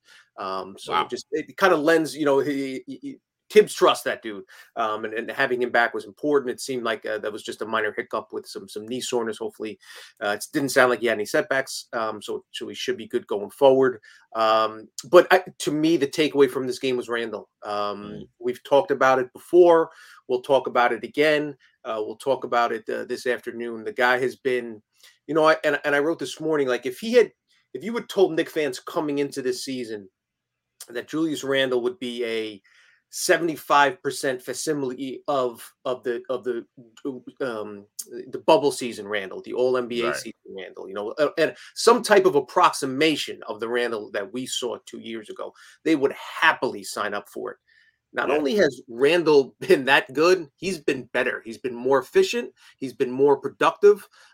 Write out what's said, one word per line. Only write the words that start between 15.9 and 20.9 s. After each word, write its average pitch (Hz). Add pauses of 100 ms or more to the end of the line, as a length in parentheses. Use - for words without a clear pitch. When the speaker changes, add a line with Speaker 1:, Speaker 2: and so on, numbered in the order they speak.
Speaker 1:
the 143
takeaway 139
from 131
this 120
game 127
was 120
Randle. 113 (140)
Um, 104
Speaker 2:
Mm. 104 (120)
Speaker 1:
we've 123
talked 139
about 131
it 127
before. 165 (400)
We'll 123
talk 135
about 123